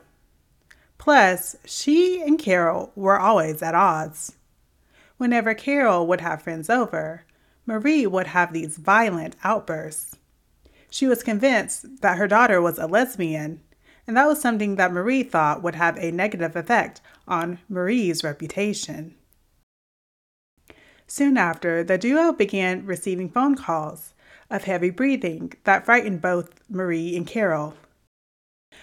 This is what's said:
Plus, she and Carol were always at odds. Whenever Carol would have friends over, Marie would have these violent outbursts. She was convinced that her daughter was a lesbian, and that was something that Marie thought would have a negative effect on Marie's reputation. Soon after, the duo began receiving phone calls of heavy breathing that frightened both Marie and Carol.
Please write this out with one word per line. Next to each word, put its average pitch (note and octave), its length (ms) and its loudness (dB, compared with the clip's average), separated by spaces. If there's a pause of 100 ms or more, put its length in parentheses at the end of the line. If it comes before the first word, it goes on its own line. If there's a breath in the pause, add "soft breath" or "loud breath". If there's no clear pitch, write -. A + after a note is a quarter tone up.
(960 soft breath)
Plus, G3+ 640 4
she F4+ 600 2
and D4+ 160 2
Carol F3+ 560 0
were G3 240 4
always E3+ 420 2
at E3 140 -2
odds. D#3+ 580 0 (840 soft breath)
Whenever A#3+ 360 0
Carol A3 540 2
would F3+ 120 2
have D#3+ 220 -6
friends D#3+ 280 -10
over, E3 540 -2 (420)
Marie A#3 420 2
would F#3 200 0
have F3 240 0
these D#3+ 260 -8
violent F#3 640 2
outbursts. D#3+ 720 -6 (720 soft breath)
She - 180 -2
was A#3+ 160 0
convinced A3+ 800 -2
that F3+ 160 2
her G3+ 100 0
daughter G#3 320 4
was E3+ 200 0
a E3 80 -4
lesbian, E3 720 -2 (460 soft breath)
and A3+ 100 0
that C#4+ 100 6
was D4+ 140 0
something G#3+ 340 0
that F3+ 160 2
Marie A#3 320 0
thought D3+ 380 0
would E3+ 140 -4
have E3 220 0
a E3+ 140 -4
negative F3+ 440 -4
effect F3+ 440 -2 (280 soft breath)
on F3 320 -4 (100)
Marie's F3+ 540 -2
reputation. D#3+ 920 -8 (1900 soft breath)
Soon C#4+ 300 2
after, E3+ 460 0
the F#3 140 2
duo D4+ 360 2
began F#3+ 520 -2
receiving F#3 440 -6
phone C4+ 260 2
calls D#3+ 580 -8 (360 soft breath)
of G3+ 160 -6
heavy F3+ 240 0
breathing F3+ 640 -2 (100)
that G3 220 2
frightened G#3+ 360 2
both F3+ 380 -4 (100)
Marie F3 460 -4
and E3+ 100 -6
Carol. D#3+ 500 -2 (1080 soft breath)